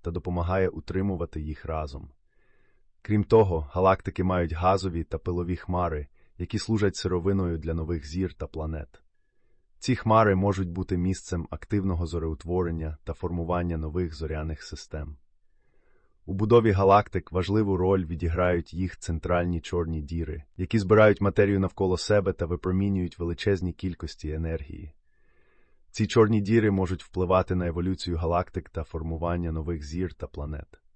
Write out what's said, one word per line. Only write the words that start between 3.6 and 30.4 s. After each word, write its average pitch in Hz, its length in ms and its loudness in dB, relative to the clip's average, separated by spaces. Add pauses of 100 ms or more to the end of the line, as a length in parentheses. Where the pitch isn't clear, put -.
галактики 95 520 2
мають 90 280 0
газові 90 520 0
та - 140 -8
пилові 87 380 -4
хмари, 85 500 -4 (320)
які 98 200 -4
служать 104 380 0
сировиною 90 640 0
для 80 160 -4
нових 80 320 -4
зір 87 280 -4
та 87 120 -10
планет. 80 560 -8 (760)
Ці 123 180 -2
хмари 110 380 6
можуть 95 360 0
бути 92 260 -4
місцем 90 540 -2
активного 92 560 -2
зореутворення 82 1000 -4
та 82 80 -6
формування 87 640 -2
нових 80 380 -4
зоряних 78 480 -6
систем. 73 540 -12 (1080)
У 98 100 -6
будові 110 360 6
галактик 98 640 4
важливу 95 440 2
роль 95 280 2
відіграють 85 680 0
їх 90 240 -4
центральні 87 640 -2
чорні 82 420 -4
діри, 80 400 -6 (140)
які 92 220 0
збирають 104 420 6
матерію 101 400 4
навколо 92 380 0
себе 98 340 2
та 85 140 -4
випромінюють 92 720 -2
величезні 87 540 -2
кількості 85 580 -8
енергії. 80 640 -6 (960)
Ці 110 160 -2
чорні 110 340 6
діри 107 300 4
можуть 92 340 0
впливати 92 500 2
на 90 120 0
еволюцію 87 500 -4
галактик 85 540 -2
та 80 140 -8
формування 82 680 -4
нових 80 320 -4
зір 85 300 -6
та - 120 -12
планет. 73 540 -12 (160)